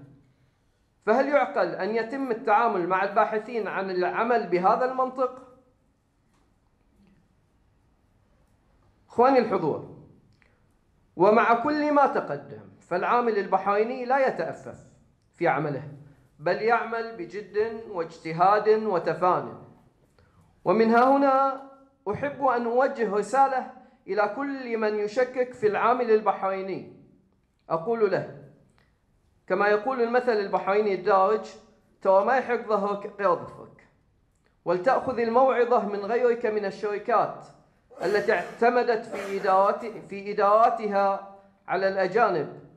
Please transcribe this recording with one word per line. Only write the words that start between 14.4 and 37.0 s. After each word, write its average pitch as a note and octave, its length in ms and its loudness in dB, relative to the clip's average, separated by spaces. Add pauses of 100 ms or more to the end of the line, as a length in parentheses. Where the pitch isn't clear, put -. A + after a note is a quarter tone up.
في E3+ 140 -2
عمله، C#3+ 360 -2 (560)
بل F3+ 220 -2
يعمل A3+ 560 -2
بجد G#3 640 -6 (100)
واجتهاد F3+ 800 0
وتفان. F3 840 0 (1120)
ومن A3 240 4
ها B3 280 6
هنا C4+ 440 2 (500)
أحب C4+ 320 -6
أن A#3+ 220 2
أوجه A#3 500 0
رسالة B3+ 560 0 (360)
إلى G#3 280 0
كل C4+ 420 -6
من G#3+ 180 -2
يشكك B3 580 -2
في G#3+ 140 0
العامل A3+ 440 2
البحريني، F#3+ 840 -2 (760)
أقول G3+ 420 0
له - 320 -4 (1040)
كما G3+ 200 0
يقول A#3 340 0
المثل A#3+ 300 0
البحريني G3 600 0
الدارج: G3 560 2 (520)
"ترى G3 240 6
ما C4 120 2
يحق A#3+ 300 -4
ظهرك G3+ 520 -2
غير F#3 160 2
ظفرك". - 520 -16 (760)
ولتأخذ G#3+ 540 0
الموعظة A#3+ 640 2
من G3+ 140 -6
غيرك A#3 460 0
من G#3+ 200 -2
الشركات G3+ 800 -2 (600)